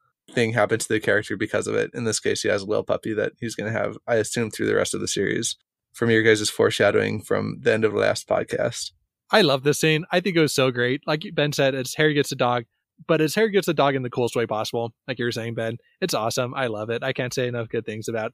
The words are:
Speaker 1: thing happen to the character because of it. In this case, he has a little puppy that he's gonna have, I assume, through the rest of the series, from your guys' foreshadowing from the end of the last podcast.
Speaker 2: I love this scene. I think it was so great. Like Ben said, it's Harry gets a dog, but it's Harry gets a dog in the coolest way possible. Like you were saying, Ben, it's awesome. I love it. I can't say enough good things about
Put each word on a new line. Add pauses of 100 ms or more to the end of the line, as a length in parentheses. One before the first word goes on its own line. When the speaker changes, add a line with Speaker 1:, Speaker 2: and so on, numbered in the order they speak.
(300)
Speaker 1:
thing
happen
to
the
character
because
of
it.
In
this
case,
he
has
a
little
puppy
that
he's
gonna
have, (100)
I
assume,
through
the
rest
of
the
series, (360)
from
your
guys'
foreshadowing
from
the
end
of
the
last
podcast. (400)
Speaker 2:
I
love
this
scene.
I
think
it
was
so
great.
Like (100)
Ben
said,
it's
Harry
gets
a
dog, (420)
but
it's
Harry
gets
a
dog
in
the
coolest
way
possible. (140)
Like
you
were
saying,
Ben, (240)
it's
awesome.
I
love
it.
I
can't
say
enough
good
things
about